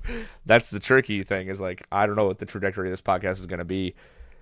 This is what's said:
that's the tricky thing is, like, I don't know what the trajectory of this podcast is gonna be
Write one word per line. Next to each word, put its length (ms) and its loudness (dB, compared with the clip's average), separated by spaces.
that's 240 6
the 100 -6
tricky 440 2
thing 260 -4
is, 100 -6
like, 320 -6
I 160 2
don't 100 0
know 100 4
what 120 0
the 60 -8
trajectory 440 -2
of 40 -2
this 80 -6
podcast 380 0
is 80 -12
gonna 180 -8
be 300 -2